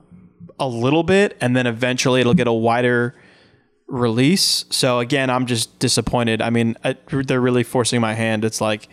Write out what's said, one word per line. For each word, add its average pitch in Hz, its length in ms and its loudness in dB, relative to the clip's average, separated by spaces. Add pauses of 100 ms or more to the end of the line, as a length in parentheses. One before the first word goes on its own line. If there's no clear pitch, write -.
(580)
a 143 80 -4
little 131 380 0
bit, 196 360 2
and 123 140 0
then 127 140 0
eventually 127 520 0
it'll 120 140 4
get 120 140 2
a 117 40 2
wider 120 600 0 (720)
release. 127 840 0
So 123 280 0
again, 131 320 -2
I'm 127 160 0
just 117 320 -4
disappointed. 117 640 0
I 117 80 -2
mean, 117 320 0
I, 131 140 -4 (120)
they're 135 320 -2
really 123 220 2
forcing 120 380 -2
my 110 140 -2
hand. 113 300 -2
It's 110 160 -4
like, 107 320 -4